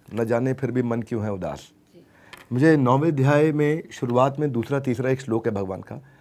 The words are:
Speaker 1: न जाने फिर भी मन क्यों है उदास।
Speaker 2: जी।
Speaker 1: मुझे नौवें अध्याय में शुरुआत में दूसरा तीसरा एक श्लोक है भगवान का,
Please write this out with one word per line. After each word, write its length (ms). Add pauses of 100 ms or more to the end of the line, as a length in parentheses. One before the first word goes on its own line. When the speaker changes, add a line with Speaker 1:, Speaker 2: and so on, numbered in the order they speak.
(140)
Speaker 1:
न 120
जाने 280
फिर 180
भी 120
मन 180
क्यों 220
है 100
उदास। 380 (220)
Speaker 2:
जी। 120 (480)
Speaker 1:
मुझे 240
नौवें 340
अध्याय 400
में 380
शुरुआत 500
में 120
दूसरा 280
तीसरा 300
एक 120
श्लोक 260
है 60
भगवान 280
का, 200 (200)